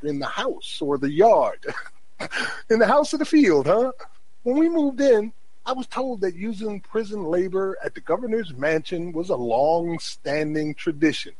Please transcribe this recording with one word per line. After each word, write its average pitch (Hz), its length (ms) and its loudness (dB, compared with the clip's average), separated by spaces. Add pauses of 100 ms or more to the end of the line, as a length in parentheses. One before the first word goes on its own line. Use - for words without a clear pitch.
in 143 160 -2
the 135 80 -4
house - 520 -6
or 143 200 0
the 139 100 0
yard." 156 560 4 (540)
<laughs> - 500 -6
In 226 100 4
the 220 80 6
house 285 260 4
or 311 40 0
the 285 80 0
field, 180 400 6
huh? 220 260 4 (520)
When 254 140 2
we 330 120 4
moved 285 320 0
in, 226 320 4 (320)
I 247 80 -2
was 254 140 -6
told 254 340 -4
that 185 140 -2
using 208 440 -6
prison 208 460 -4
labor 185 580 0
at - 100 -6
the - 60 -12
governor's 220 540 -2
mansion 160 580 -2
was 165 180 -4
a 180 60 0
long-standing 151 1400 0
tradition. 151 640 0